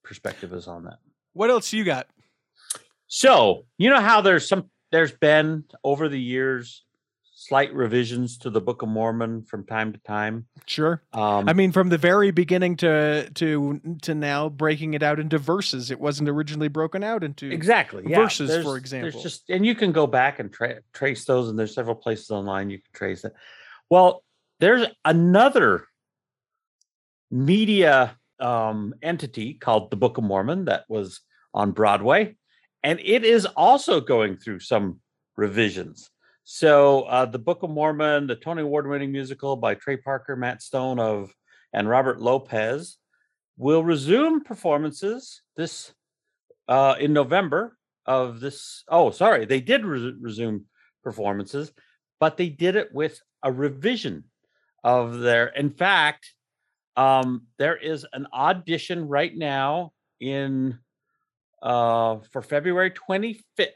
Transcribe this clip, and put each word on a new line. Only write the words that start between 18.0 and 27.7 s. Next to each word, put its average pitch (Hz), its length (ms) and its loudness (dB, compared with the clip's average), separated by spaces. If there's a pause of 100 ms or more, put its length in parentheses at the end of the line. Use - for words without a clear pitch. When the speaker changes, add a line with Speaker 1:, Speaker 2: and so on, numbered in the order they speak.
Speaker 1:
yeah. 160 160 0
Speaker 2:
verses, 147 260 -2
Speaker 1:
There's, 160 160 0
Speaker 2:
for 147 80 -4
Speaker 1:
there's 131 80 -8
Speaker 2:
example. 131 420 -10
Speaker 1:
just, - 280 -12
and 185 160 2
you 240 80 2
can 208 180 2
go 151 140 4
back 131 320 2
and 104 140 -10
tra-, 117 280 -6 (140)
trace 135 300 -4
those, 127 240 2
and 110 100 -4
there's 107 160 -4
several 117 220 -4
places 110 340 -6
online 98 400 -4
you 98 80 -10
can - 160 -20
trace 95 300 -8
it. - 80 -12 (580)
Well, 180 320 6 (380)
there's 233 260 4 (180)
another 170 840 4 (1400)
media, 151 840 4 (240)